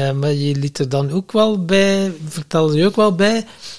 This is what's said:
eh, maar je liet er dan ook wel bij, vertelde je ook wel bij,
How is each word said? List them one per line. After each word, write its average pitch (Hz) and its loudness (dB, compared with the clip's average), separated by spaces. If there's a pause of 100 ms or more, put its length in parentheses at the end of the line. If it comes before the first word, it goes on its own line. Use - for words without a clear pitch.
eh, 139 -2
maar 143 0
je 143 -2
liet 143 -4
er 139 -2
dan 139 -2
ook 185 -4
wel 214 0
bij, 196 2 (160)
vertelde 156 0
je 165 4
ook 202 0
wel 214 2
bij, 220 0 (340)